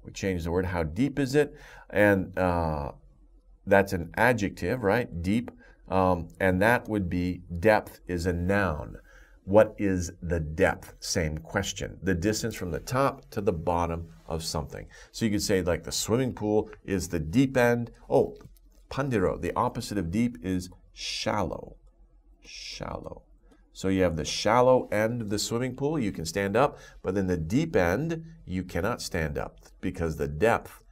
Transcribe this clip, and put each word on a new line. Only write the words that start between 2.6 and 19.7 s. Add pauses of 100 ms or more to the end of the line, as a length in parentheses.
that's
an
adjective,
right?
Deep. (380)
Um, (100)
and
that
would
be, (160)
depth
is
a
noun. (480)
What
is (100)
the
depth?
Same
question.
The
distance
from
the
top
to
the
bottom (180)
of
something. (260)
So
you
could
say,
like,
the
swimming
pool (140)
is
the
deep
end. (180)
Oh, (540)
pandiro,
the
opposite